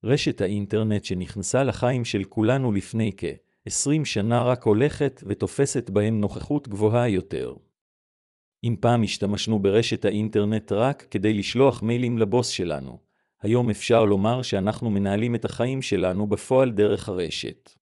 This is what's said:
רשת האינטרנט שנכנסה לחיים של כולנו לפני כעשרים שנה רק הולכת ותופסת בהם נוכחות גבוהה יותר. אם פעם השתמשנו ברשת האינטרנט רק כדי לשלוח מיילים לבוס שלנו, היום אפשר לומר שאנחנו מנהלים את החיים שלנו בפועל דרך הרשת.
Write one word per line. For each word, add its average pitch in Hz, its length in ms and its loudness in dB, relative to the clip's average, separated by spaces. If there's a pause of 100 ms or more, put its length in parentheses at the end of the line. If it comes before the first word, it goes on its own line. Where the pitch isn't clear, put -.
רשת 131 380 0
האינטרנט 104 640 -2
שנכנסה 95 580 -4
לחיים 123 420 0
של 98 180 -2
כולנו 120 480 0
לפני 107 460 -2
כעשרים - 880 -4
שנה 117 380 0
רק 123 200 0
הולכת 131 640 2
ותופסת 117 640 -2
בהם 104 300 2
נוכחות 139 480 -2
גבוהה 107 420 2
יותר. 80 460 -4 (1080)
אם 117 180 0
פעם 120 220 4
השתמשנו 104 560 -2
ברשת 107 460 2
האינטרנט 104 680 0
רק 120 400 0
כדי 107 220 0
לשלוח 117 500 2
מיילים 120 340 -2
לבוס 113 300 2
שלנו, 69 520 -6 (420)
היום 117 280 2
אפשר 113 360 4
לומר 104 360 2
שאנחנו 107 480 -2
מנהלים 104 460 0
את 107 100 -4
החיים 131 360 -4
שלנו 95 460 -2
בפועל 127 440 2
דרך 104 380 2
הרשת. - 640 -6 (100)